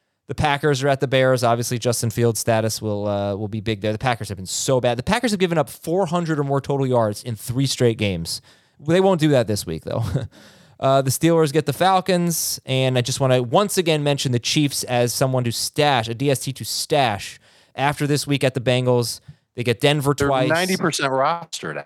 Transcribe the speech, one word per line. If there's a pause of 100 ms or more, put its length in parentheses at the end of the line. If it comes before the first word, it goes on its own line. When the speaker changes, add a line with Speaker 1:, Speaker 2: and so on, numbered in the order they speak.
(280)
Speaker 1:
The
Packers
are
at
the
Bears.
Obviously,
Justin
Fields'
status
will,
uh,
will
be
big
there.
The
Packers
have
been
so
bad.
The
Packers
have
given
up
four
hundred
or
more
total
yards
in
three
straight
games. (400)
They
won't
do
that
this
week,
though.
<laughs> (640)
Uh,
the
Steelers
get
the
Falcons,
and
I
just
wanna
once
again
mention
the
Chiefs
as
someone
to
stash,
a
D
S
T
to
stash (340)
after
this
week
at
the
Bengals. (340)
They
get
Denver
Speaker 2:
They're
Speaker 1:
twice.
Speaker 2:
ninety
percent
rostered,